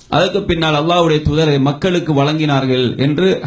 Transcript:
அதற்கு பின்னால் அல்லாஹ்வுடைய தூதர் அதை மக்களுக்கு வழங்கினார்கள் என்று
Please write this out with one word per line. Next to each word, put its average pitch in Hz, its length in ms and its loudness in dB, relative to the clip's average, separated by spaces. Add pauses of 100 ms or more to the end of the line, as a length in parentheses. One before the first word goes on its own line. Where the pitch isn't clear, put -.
(100)
அதற்கு 185 320 0
பின்னால் 160 320 -2
அல்லாஹ்வுடைய 160 480 2
தூதர் 156 240 0
அதை 143 120 2
மக்களுக்கு 151 560 0
வழங்கினார்கள் 139 840 0
என்று 151 480 0